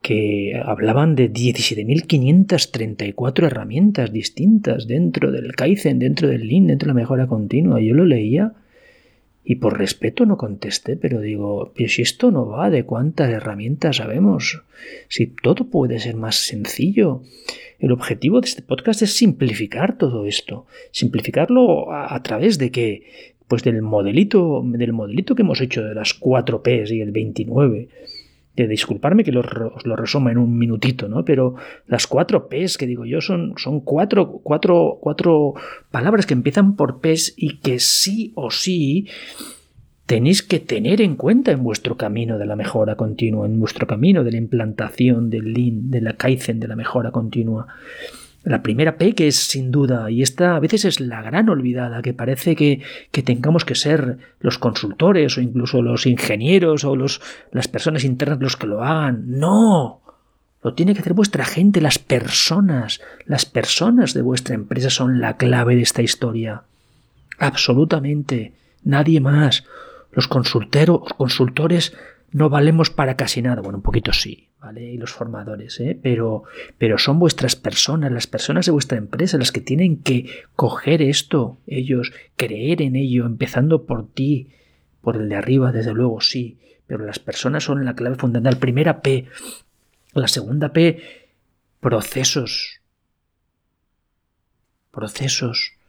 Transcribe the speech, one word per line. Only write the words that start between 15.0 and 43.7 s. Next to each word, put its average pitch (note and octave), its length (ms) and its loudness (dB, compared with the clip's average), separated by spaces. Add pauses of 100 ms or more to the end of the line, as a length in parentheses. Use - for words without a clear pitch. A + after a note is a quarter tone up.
si - 180 -2
todo - 420 -2
puede B2 300 -2
ser A2+ 180 -6
más A2+ 200 -4
sencillo". C#3 840 0 (560)
El B2+ 140 2
objetivo C#3+ 480 0
de - 60 -4
este - 160 -8
podcast G#3+ 400 -2
es G3+ 120 0
simplificar C3 840 0
todo A#2+ 260 0
esto. - 400 -8 (280)
¿Simplificarlo F3 1000 2
a, C#3+ 220 -8
a B2 80 -6
través E3 340 0
de C3 140 0
qué? - 640 -6 (140)
Pues A#2+ 160 0
del A2+ 180 2
modelito, B2+ 800 2
del A#2+ 300 -2
modelito A2+ 400 -2
que B3 80 2
hemos F3+ 180 2
hecho B2 240 -4
de G#2+ 100 -8
las G#2+ 200 -4
cuatro B2 480 0
Ps A2+ 280 0
y A2+ 120 -2
el G#2 80 -4
veintinueve. A2 800 0 (680)
De B2 100 2
disculparme A2 560 2
que E3 80 0
lo B2 120 2
re-, A2+ 300 -6
os - 140 -12
lo A2+ 80 -2
resuma A#2+ 380 0
en A#2 40 2
un A#2+ 220 2
minutito, A#2 500 0
¿no? D3 160 -2
Pero C3 300 2 (320)
las - 220 -2
cuatro - 400 0
Ps E3 280 -4
que C3+ 100 -4
digo A#2+ 200 -6
yo A#2+ 140 -2
son, E3+ 360 -4
son D3 240 -4
cuatro, F#3 600 0
cuatro, E3 580 2
cuatro D3+ 540 2 (380)
palabras F#3+ 340 2
que D3 80 0
empiezan G3 400 4
por B2+ 260 -2
Ps D#3+ 360 0
y D3 220 -4
que B2+ 200 -2
sí G3+ 560 0
o B2+ 160 -6
sí F3 560 0 (960)
tenéis B2+ 380 2
que F3 160 0
tener B2 420 0
en F#3 140 2
cuenta G3 380 2
en C3 100 0
vuestro A2 340 -4
camino A2+ 420 -4
de G#2 80 -4
la G#2 100 -4
mejora G#2+ 400 0
continua, G#2+ 500 0
en A2 140 0
vuestro G#2+ 260 -2